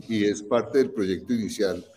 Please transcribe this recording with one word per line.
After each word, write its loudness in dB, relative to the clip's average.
y 0
es 2
parte 0
del 4
proyecto -2
inicial, -2